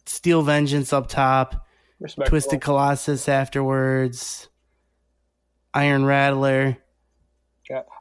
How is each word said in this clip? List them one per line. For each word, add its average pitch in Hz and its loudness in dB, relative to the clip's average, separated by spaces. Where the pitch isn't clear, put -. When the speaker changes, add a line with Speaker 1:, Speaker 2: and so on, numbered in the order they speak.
Speaker 1:
Steel 165 0
Vengeance 147 0
up 135 0
top, 131 0
Speaker 2:
Respectable. - -4
Speaker 1:
Twisted 143 2
Colossus 143 0
afterwards, 131 -2
Iron 143 2
Rattler. 135 2
Speaker 2:
Yeah, - -8